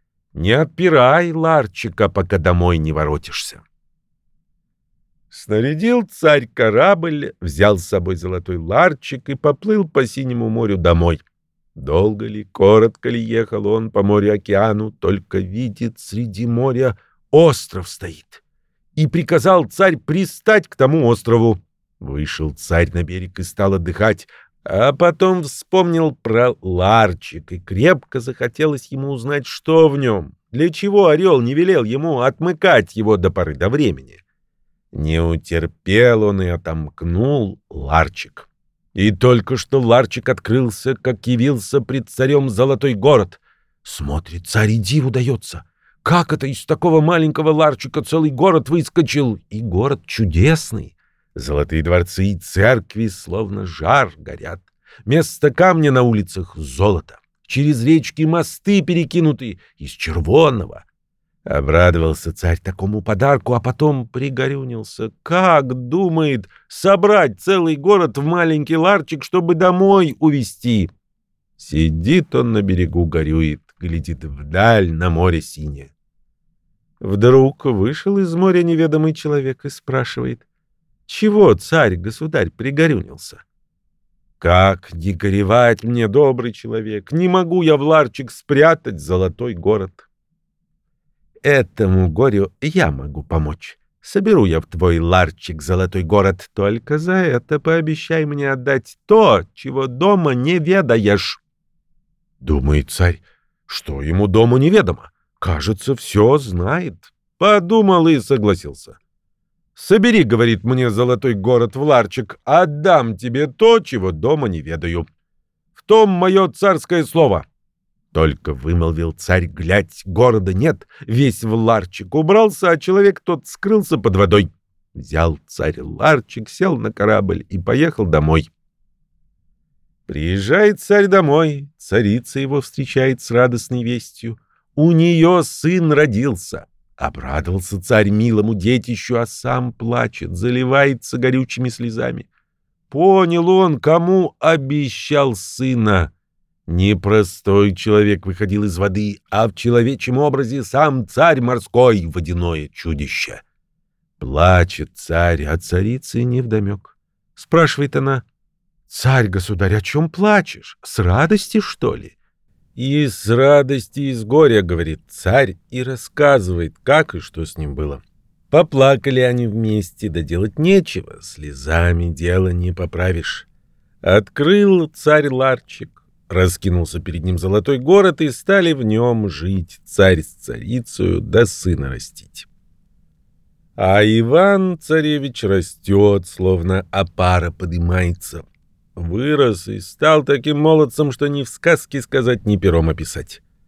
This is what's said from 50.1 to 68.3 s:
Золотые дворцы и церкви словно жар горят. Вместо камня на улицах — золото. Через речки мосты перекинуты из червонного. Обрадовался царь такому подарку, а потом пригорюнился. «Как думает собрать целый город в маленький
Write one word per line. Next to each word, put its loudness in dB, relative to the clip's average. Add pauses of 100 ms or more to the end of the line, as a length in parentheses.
Золотые -4
дворцы 0
и -4
церкви 0
словно -8
жар -2
горят. -16 (440)
Вместо 0
камня 2
на 4
улицах — -2
золото. -2 (300)
Через -2
речки 0
мосты 0
перекинуты -2 (180)
из -16
червонного. 0 (640)
Обрадовался 0
царь -2
такому -6
подарку, 0
а 0
потом -2
пригорюнился. -8 (120)
«Как 2
думает -2 (200)
собрать 2
целый 0
город 2
в -4
маленький 0